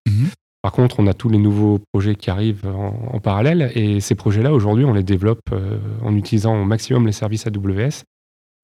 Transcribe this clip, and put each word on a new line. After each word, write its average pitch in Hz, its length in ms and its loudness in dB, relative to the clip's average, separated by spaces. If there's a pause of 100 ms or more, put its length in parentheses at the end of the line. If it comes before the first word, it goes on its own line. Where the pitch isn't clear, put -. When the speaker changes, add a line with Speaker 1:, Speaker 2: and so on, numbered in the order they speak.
Speaker 1:
Mhm. 113 200 2 (340)
Speaker 2:
Par - 80 -2
contre, 127 280 2
on 104 60 4
a 98 80 4
tous 117 160 -4
les 107 80 4
nouveaux 104 420 2 (140)
projets 101 220 0
qui - 160 -4
arrivent 101 340 -2
en, 101 480 -6
en 120 60 -4
parallèle 123 560 0
et 104 240 2
ces 101 160 0
projets-là, 110 380 2
aujourd'hui, 110 320 4
on 127 80 2
les 101 100 2
développe, 101 360 0 (120)
euh, 101 260 -4 (240)
en 107 140 -2
utilisant 107 440 0
au 98 60 0
maximum 113 400 0
les 104 80 0
services 110 320 -6
A 113 60 -6
W 98 320 -2
S. 147 200 -6 (600)